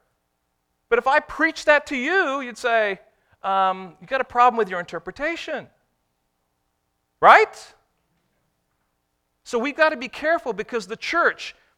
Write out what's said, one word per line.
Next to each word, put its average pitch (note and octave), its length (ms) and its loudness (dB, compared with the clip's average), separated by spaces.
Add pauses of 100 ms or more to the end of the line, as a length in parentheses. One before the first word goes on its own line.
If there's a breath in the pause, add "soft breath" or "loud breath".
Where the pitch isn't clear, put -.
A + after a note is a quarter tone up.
(880)
But A#3 100 2
if A#3 80 -2
I D4 140 4
preach D#4 460 -4
that D4 220 4
to C#4 80 -6
you, C#4+ 440 -2
you'd B3 180 -12
say, G#3+ 400 0 (460 soft breath)
um, F#3+ 560 -2
"You F3+ 80 -20
got C4 120 -2
a B3+ 40 -4
problem A#3+ 320 4
with G#3+ 120 0
your F3+ 120 -6
interpretation." C4 880 -8 (1500)
Right? C#4 540 6 (1800)
So B3 80 -4
we've C#4 160 -4
got D#4 140 2
to D#4 80 -2
be B3 100 -10
careful D4+ 460 -4
because G3+ 340 -8
the G#3 80 -12
church, - 600 -2 (220 soft breath)